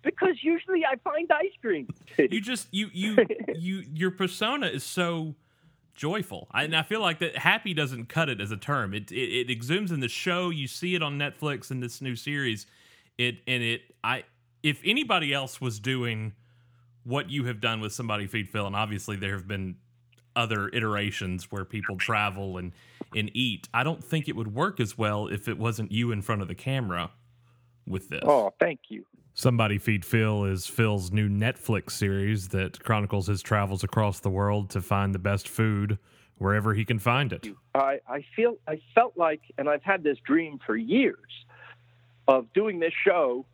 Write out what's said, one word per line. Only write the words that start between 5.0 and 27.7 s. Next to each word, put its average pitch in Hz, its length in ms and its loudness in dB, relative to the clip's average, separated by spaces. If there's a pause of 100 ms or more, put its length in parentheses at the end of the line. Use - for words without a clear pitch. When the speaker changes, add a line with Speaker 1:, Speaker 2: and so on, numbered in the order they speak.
Speaker 2:
joyful. 147 560 -4
I, 139 140 0
and 156 100 -4
I 160 60 2
feel 214 220 -2
like 165 160 2
that 170 180 -4
happy 196 380 0
doesn't 131 340 -2
cut 156 220 0
it 101 100 -4
as 101 100 -4
a 110 60 -4
term. 107 380 -2
It, 104 180 -8
it, 95 40 -6
it 123 340 -2
exudes 156 420 -2
in 147 80 -2
the 120 80 0
show. 180 400 -2
You 151 180 -4
see 180 280 -2
it 165 80 0
on 143 160 -2
Netflix 143 520 -4
in 131 100 -4
this 120 200 -8
new 131 160 -4
series. 135 500 -4 (520)
It, 123 280 0
and 123 160 0
it, 117 200 -2 (200)
I, 123 220 -2 (380)
if 147 200 2
anybody 196 520 2
else 135 260 -4
was 117 180 -2
doing 113 540 -2 (720)
what 139 240 -4
you 135 160 -2
have 117 160 -4
done 113 200 2
with 107 120 -4
Somebody 107 340 -2
Feed 101 220 -4
Phil, 104 180 -2
and 98 80 -4
obviously 104 420 -2
there 98 160 -4
have 92 140 -6
been 95 300 -4 (580)
other 110 360 0
iterations 104 840 -2
where 98 140 -6
people 104 320 -6
travel 98 580 0
and, 90 160 -8 (420)
and 107 200 0
eat, 120 400 -2
I 120 80 4
don't 156 200 -2
think 156 240 -2
it 143 100 -4
would 107 180 -4
work 165 260 0
as 107 160 0
well 107 300 0
if 101 220 -4
it 113 100 -4
wasn't 107 340 -2
you 117 200 0
in 101 100 -4
front 104 180 -2
of 92 80 -6
the 92 60 -8
camera 92 560 -4 (760)